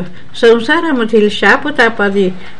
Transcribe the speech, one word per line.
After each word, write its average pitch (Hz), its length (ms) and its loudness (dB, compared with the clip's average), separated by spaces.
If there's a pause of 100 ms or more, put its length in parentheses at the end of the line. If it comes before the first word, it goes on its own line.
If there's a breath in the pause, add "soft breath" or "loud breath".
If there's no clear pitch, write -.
(420 loud breath)
संसारामधील 233 880 2
शापतापादी 208 1000 0 (300 loud breath)